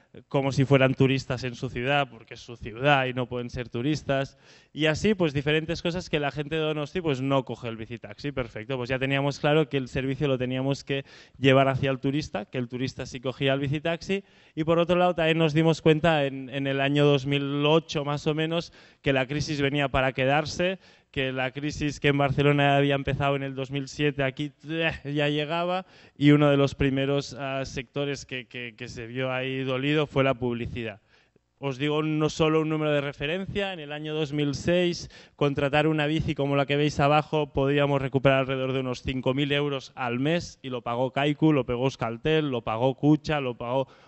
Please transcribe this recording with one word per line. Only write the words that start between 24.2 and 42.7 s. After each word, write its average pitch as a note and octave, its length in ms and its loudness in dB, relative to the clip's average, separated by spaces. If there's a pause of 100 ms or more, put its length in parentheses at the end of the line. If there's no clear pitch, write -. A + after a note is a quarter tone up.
aquí, C3+ 300 -4 (140)
eh, D#3+ 260 -2 (120)
ya D3 240 0
llegaba, E3+ 560 -2 (320)
y C#3+ 140 6
uno D3 200 8
de C#3+ 60 6
los C#3 180 2
primeros, C3+ 640 -2
ah, C3+ 280 -6
sectores C#3 580 -6
que, B2+ 220 -10
que, A#2+ 280 -12
que A#2+ 140 -14
se A2+ 180 -12
vio C3 240 -4
ahí C3 320 -4
dolido C3+ 440 0
fue C3+ 180 0
la C3+ 80 4
publicidad. A#2 680 -6 (640)
Os C3+ 140 -4
digo D3+ 240 0
no D#3 260 0
solo D#3 320 2
un D#3 80 0
número D#3 220 0
de D3 100 2
referencia, F#3 720 -6
en F3+ 60 -12
el D3 140 -12
año D3+ 220 -8
dos D3+ 180 -2
mil D3 240 0
seis, F3 520 0 (280)
contratar C#3+ 500 2
una D#3 200 2
bici D#3 280 -2
como C#3 220 0
la C#3 100 2
que C#3+ 80 0
veis D3 240 2
abajo, D3 540 2
podíamos C#3+ 500 2
recuperar C3+ 380 4
alrededor C3 320 -2
de C3 80 -2
unos B2+ 220 -6
cinco C3 300 -2
mil C#3 200 0
euros C#3+ 420 -4
al B2 240 -2
mes, D#3+ 420 -2
y C3 100 -12
lo B2 120 -8
pagó A#2+ 300 -2
Kaiku, D3+ 400 2
lo C3 120 4
pagó B2 200 -2
Euskaltel, C3+ 640 0
lo A#2+ 120 -4
pagó A#2+ 340 0